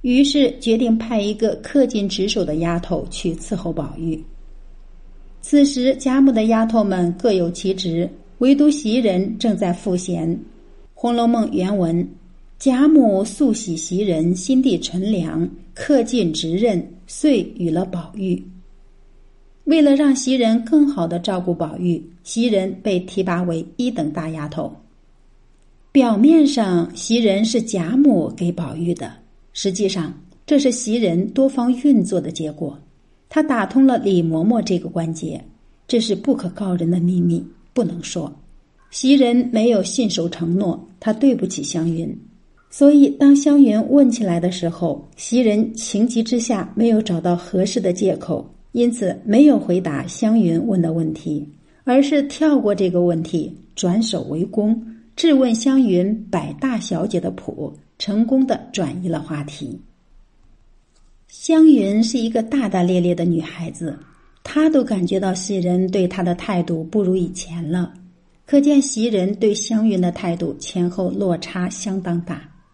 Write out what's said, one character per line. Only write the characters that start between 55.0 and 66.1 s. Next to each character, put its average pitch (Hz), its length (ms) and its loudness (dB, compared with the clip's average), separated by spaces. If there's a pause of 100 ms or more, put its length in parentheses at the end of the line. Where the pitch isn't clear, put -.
质 330 180 2
问 254 200 4
湘 269 280 2
云 196 320 2 (160)
摆 147 240 -4
大 247 260 -4
小 175 260 -4
姐 190 140 -4
的 180 120 -6
谱， - 420 -12 (240)
成 208 280 0
功 269 200 2
地 254 140 -4 (120)
转 175 320 -6
移 180 60 -4
了 160 100 -4
话 147 240 -8
题。 131 340 -12 (1500)
湘 320 400 4
云 214 340 4
是 233 160 0
一 226 120 -2
个 226 120 0
大 226 280 -2
大 185 120 0
咧 180 180 2
咧 175 140 2
的 175 120 -2
女 165 160 0
孩 160 300 -10
子， 151 260 -10 (460)
她 311 260 0
都 285 140 4
感 196 220 -2
觉 190 140 -2
到 190 140 -2
袭 190 240 -6
人 180 320 0
对 185 180 0
她 180 160 -4